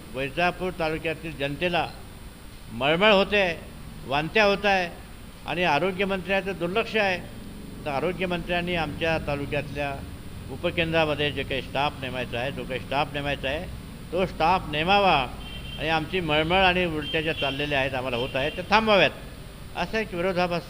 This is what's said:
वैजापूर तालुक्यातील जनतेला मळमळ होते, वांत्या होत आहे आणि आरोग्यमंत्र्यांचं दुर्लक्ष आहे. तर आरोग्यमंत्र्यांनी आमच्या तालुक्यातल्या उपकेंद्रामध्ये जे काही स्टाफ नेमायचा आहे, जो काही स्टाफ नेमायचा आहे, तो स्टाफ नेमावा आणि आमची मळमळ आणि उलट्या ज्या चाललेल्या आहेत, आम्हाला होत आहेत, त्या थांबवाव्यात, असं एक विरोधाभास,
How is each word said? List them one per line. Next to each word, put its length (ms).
वैजापूर 680
तालुक्यातील 580
जनतेला 520
मळमळ 400
होते, 480
वांत्या 380
होत 200
आहे 260
आणि 140
आरोग्यमंत्र्यांचं 960
दुर्लक्ष 360
आहे. 220
तर 60
आरोग्यमंत्र्यांनी 840
आमच्या 420
तालुक्यातल्या 680
उपकेंद्रामध्ये 800
जे 120
काही 180
स्टाफ 400
नेमायचा 380
आहे, 120
जो 120
काही 160
स्टाफ 340
नेमायचा 360
आहे, 160
तो 140
स्टाफ 440
नेमावा 580
आणि 100
आमची 300
मळमळ 360
आणि 300
उलट्या 360
ज्या 120
चाललेल्या 460
आहेत, 140
आम्हाला 240
होत 160
आहेत, 180
त्या 180
थांबवाव्यात, 420
असं 220
एक 160
विरोधाभास, 560